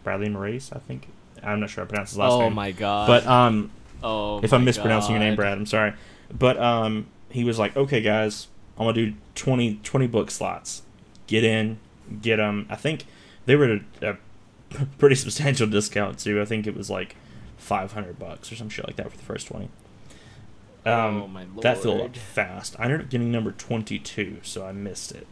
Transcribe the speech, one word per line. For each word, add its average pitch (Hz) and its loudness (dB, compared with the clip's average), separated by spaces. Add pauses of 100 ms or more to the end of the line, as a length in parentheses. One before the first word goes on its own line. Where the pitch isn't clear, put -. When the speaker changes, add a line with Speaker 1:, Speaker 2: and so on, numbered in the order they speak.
Speaker 1:
Bradley 101 -2
Moraes, 104 -6
I - -10
think. - -12 (340)
I'm 104 -2
not 104 -2
sure 95 -8
I - -8
pronounced 101 -4
his 98 -6
last 123 4
Speaker 2:
Oh 123 6
Speaker 1:
name. 113 2
Speaker 2:
my 101 -2
God. 104 0
Speaker 1:
But, 120 8
um, 120 4 (320)
Speaker 2:
Oh 104 -4
Speaker 1:
if 110 2
I'm 127 6
Speaker 2:
my 123 6
Speaker 1:
mispronouncing 110 2
your 110 2
name, 107 4
Speaker 2:
God. 104 0
Speaker 1:
Brad, 101 0
I'm 104 -4
sorry. 107 2 (400)
But, 127 4
um, 113 2 (240)
he 123 -4
was 117 0
like, 104 0
"Okay, 135 2
guys, 107 0 (320)
I'm 113 0
gonna 113 4
do 110 2 (200)
twenty, 120 0
twenty 135 2
book 110 0
slots. - -6 (440)
Get 110 2
in, 110 2 (440)
get 110 2
'em." 104 0
I 101 -6
think 151 -4 (420)
they 131 8
were 147 6 (100)
at 101 0 (200)
a, 104 -2 (640)
a 135 0
<laughs> - -14
pretty 139 8
substantial 131 0
discount, 104 0
too. 104 0
I 104 0
think 107 -2
it 104 -4
was, 98 -8
like, 95 -6 (420)
five 98 -2
hundred 95 -8
bucks 90 -14
or 113 -12
some 110 -10
shit - -8
like - -10
that - -8
for - -18
the - -16
first - -10
twenty. - -10 (1160)
Um, 110 2
Speaker 2:
Oh 101 -10
my 95 -14 (160)
Speaker 1:
that 117 4
filled 107 0
up 92 0
Speaker 2:
lord. - -8
Speaker 1:
fast. - -6
I 113 -4
ended 143 0
up 139 -12
getting 120 0
number 110 -2
twenty-two, 107 -6
so - -10
I 95 -10
missed 98 -10
it. - -16